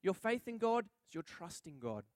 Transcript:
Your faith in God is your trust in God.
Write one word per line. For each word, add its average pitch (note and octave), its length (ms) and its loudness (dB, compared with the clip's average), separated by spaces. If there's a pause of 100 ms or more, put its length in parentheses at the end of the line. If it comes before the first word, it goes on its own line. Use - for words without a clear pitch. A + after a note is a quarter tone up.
Your F#3 120 4
faith A#3+ 340 0
in A#3 100 -6
God A3+ 280 4 (200)
is - 80 -20
your D#3+ 80 -4
trust - 440 -12
in D3 120 -12
God. A2 260 -4 (120)